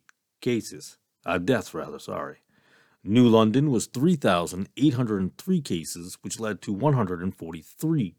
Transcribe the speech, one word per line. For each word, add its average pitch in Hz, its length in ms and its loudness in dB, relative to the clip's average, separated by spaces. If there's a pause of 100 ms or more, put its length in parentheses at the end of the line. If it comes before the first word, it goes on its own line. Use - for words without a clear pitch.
(400)
cases. - 580 -6 (280)
Uh, 90 120 -2
deaths, 101 360 -2
rather, 73 260 -10
sorry. 80 380 -10 (680)
New 120 240 6
London 113 440 6
was 110 160 0
three 160 280 2
thousand 90 600 0
eight 135 160 4
hundred 110 280 -2
and 92 160 -4
three 185 240 -2
cases, 87 600 -8
which 107 180 -10
led 107 220 -6
to 110 100 -6
one 123 220 2
hundred 92 280 0
and 95 140 -4
forty-three 85 840 -4